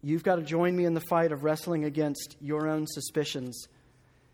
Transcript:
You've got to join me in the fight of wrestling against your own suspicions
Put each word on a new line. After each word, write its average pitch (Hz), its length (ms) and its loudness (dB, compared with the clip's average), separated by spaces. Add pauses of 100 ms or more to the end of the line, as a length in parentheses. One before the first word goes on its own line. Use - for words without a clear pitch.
You've 160 220 0
got 185 140 4
to 165 40 -2
join 165 340 2
me 175 100 4
in 170 80 4
the 165 80 0
fight 165 300 2
of 143 120 -4
wrestling 156 400 0
against 147 560 -2
your 151 280 -2
own 156 200 0
suspicions 139 800 -6 (680)